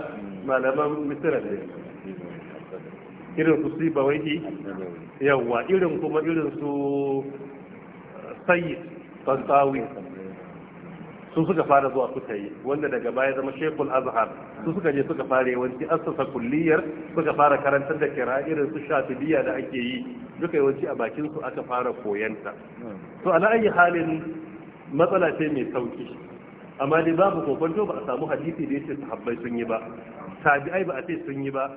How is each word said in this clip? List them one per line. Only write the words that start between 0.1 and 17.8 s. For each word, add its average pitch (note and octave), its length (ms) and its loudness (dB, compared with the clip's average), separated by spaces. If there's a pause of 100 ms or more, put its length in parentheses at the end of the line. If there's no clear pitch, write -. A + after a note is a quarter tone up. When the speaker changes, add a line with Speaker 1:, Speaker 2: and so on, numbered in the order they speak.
Speaker 1:
Mm. - 260 -10
Speaker 2:
malaman C#3+ 640 2
Misra C#3+ 320 2
ne. G2+ 240 -4 (1700)
Irin D#3 260 4
su - 60 0 (100)
Sibawaihi, D#3 640 2 (760)
yawwa, A#2+ 480 4
irin F3+ 320 4
kuma D#3 220 0
irin D#3 380 0
su, D3 100 -2 (500)
uh, - 1120 -12 (160)
Sayyid F3 320 2 (460)
Tantawi. C3+ 580 4 (1500)
Su E3 120 4
suka E3 200 2
fara C#3 260 8
zuwa B2 220 2
suka B2+ 200 -6
yi, G2+ 140 -4 (160)
wanda C#3+ 240 0
daga A#2+ 240 0
baya C3 240 2
zama C3+ 240 -2
Sheikhul D3+ 320 0
Azhar. A#2 380 2 (340)
Su E3 80 -2
suka E3+ 220 0
je C#3 100 2
suka C#3+ 220 -2
fara B2+ 260 4
yawanci B2+ 320 -2
assasa D#3+ 480 0
kulliyar, D3+ 480 2 (340)
suka D3+ 200 2
fara C#3+ 240 6
karantar C#3 420 2